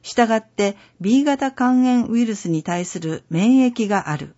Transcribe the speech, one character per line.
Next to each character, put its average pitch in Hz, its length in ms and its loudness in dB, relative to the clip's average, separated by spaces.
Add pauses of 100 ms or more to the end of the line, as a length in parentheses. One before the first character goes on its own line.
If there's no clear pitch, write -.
し - 140 -16
た 240 120 4
が 220 100 0
っ 220 100 -4
て、 202 300 -2 (260)
B 247 220 2
型 277 280 0
肝 254 320 2
炎 247 240 2
ウ 233 100 0
イ 240 60 2
ル 226 100 -4
ス 196 140 -8
に 160 140 0
対 175 240 -4
す - 120 -10
る 160 300 -8
免 247 420 4
疫 233 180 -2
が 196 200 -2
あ 151 80 -2
る - 220 -12